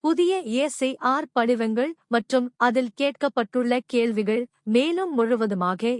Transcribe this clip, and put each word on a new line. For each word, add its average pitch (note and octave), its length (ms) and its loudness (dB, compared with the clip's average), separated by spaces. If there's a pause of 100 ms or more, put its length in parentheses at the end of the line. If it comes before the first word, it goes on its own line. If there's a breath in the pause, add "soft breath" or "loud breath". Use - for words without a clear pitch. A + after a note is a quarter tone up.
புதிய F4 380 2
எஸ் C4+ 460 -2
ஐ C4 120 -2
ஆர் C4+ 300 -2 (140)
படிவங்கள் A#3 500 0 (160)
மற்றும் B3 500 0
அதில் B3 340 2 (100)
கேட்கப்பட்டுள்ள B3+ 840 -2
கேள்விகள் A#3 600 0 (160)
மேலும் D#4+ 520 0
முழுவதுமாக A3 840 0